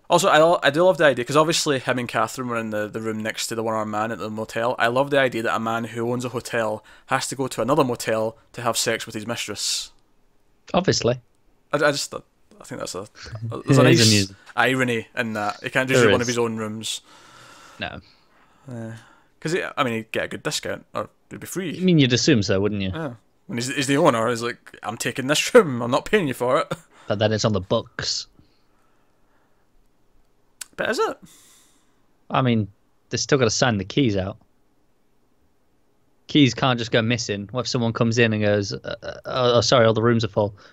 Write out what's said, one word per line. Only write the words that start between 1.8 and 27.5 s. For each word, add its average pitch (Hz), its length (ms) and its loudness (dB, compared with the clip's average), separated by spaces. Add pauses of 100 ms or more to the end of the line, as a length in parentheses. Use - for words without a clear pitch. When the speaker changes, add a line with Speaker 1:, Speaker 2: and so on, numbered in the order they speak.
Speaker 1:
and 117 80 -6
Catherine 120 400 -2
were 117 80 -4
in 113 140 -4
the, 104 180 -4
the 101 120 -8
room 110 220 -6
next 107 260 -6
to 117 60 -8
the 113 80 -2
one-armed 110 300 -4
man 107 180 -2
at 113 80 -8
the 104 120 -8
motel. 113 480 -4
I 117 100 2
love 135 220 0
the 139 100 2
idea 120 220 0
that 104 120 0
a 110 60 -2
man 113 240 -4
who 117 260 -4
owns 123 140 -4
a 123 60 -8
hotel 113 520 -4 (240)
has 131 220 -2
to 127 80 -10
go 131 120 -4
to - 140 -6
another 139 220 2
motel 113 520 -2 (180)
to 120 80 -12
have 117 160 0
sex 113 280 -2
with 113 80 -10
his 107 120 -8
mistress. - 640 -6 (800)
Speaker 2:
Obviously. 160 440 2 (540)
Speaker 1:
I, 147 40 2
I 147 160 2
just, - 220 -8
I - 60 -10 (440)
think - 160 -12
that's - 140 -8
a, 95 120 -12 (220)
Speaker 2:
<laughs> 110 140 -14
Speaker 1:
there's 113 100 -8
a 135 60 -8
Speaker 2:
It 131 120 -2
is 139 80 6
Speaker 1:
nice 120 300 8
Speaker 2:
amusing. 98 280 2 (200)
Speaker 1:
irony 120 500 0 (100)
in 117 180 -4
that. 104 280 -4
He - 80 -6
can't 131 180 0
just 131 100 4
Speaker 2:
There 117 100 8
Speaker 1:
use 101 40 6
one 110 80 4
of 117 80 -4
Speaker 2:
is. - 0 -
Speaker 1:
his 120 100 -2
own 113 180 -2
rooms. 110 440 -8 (800)
Speaker 2:
No. - 220 -10 (680)
Speaker 1:
Uh, 113 220 -12 (480)
'cause, 156 120 -6
he, 165 100 -2 (140)
I 143 80 -2
mean, 120 100 -2
he'd 113 180 -8
get 98 120 -4
a 85 40 -6
good - 140 -12
discount, - 420 -6 (100)
or 107 140 -8 (220)
it'd 95 100 -16
be 104 60 -16
free. 180 320 -8
Speaker 2:
I - 20 -10
mean, 180 180 6
you'd 131 140 4
assume 120 300 4
so, 98 180 0
wouldn't 101 220 -2
you? 95 120 -4
Speaker 1:
Yeah. 151 200 -8 (320)
When 101 120 -8
he's, 123 160 -6
he's 135 120 -2
the 139 100 2
owner, 123 320 4
he's 117 140 -2
like, - 400 -10
"I'm 107 160 -8
taking 127 300 -6
this - 260 2
<laughs> - 0 -
room, 156 260 6
I'm 120 100 -4
not 139 140 0
paying 202 240 0
you 127 60 -4
for 127 260 0
it." - 120 -6 (340)
Speaker 2:
But 104 120 -2
then 107 140 2
it's 107 140 0
on 110 80 0